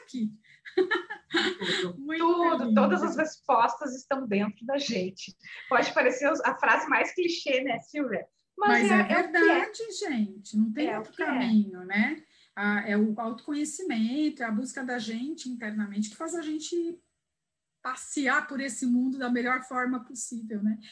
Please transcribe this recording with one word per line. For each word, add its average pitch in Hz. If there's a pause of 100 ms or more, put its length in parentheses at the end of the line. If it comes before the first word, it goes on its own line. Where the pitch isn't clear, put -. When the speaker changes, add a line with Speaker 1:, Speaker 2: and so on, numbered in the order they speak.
Speaker 1:
aqui. 214 (420)
Speaker 2:
Tudo, 370
Speaker 1:
<laughs> 269
Muito 320
Speaker 2:
tudo, 339
Speaker 1:
lindo. 226
Speaker 2:
todas -
as 339
respostas 262
estão 269
dentro 208
da 269
gente. 190 (340)
Pode -
parecer 262
os, -
a 240
frase -
mais 247
clichê, 320
né, 240
Silvia? 247 (320)
Mas -
Speaker 1:
Mas -
Speaker 2:
é, 370
Speaker 1:
é -
Speaker 2:
é 202
o -
que -
é. 339
Speaker 1:
verdade, 339 (200)
gente, 220
não 220
tem 302
Speaker 2:
É 220
o -
Speaker 1:
outro -
Speaker 2:
que -
é. 330
Speaker 1:
caminho, 214
né? 226 (320)
Ah, 208
é 208
o 214
autoconhecimento, 294
é 233
a 220
busca 254
da 247
gente 240
internamente 214
que -
faz 330
a 339
gente 330 (840)
passear 277
por 277
esse 269
mundo 254
da 247
melhor 247
forma 254
possível, 226
né? 214 (140)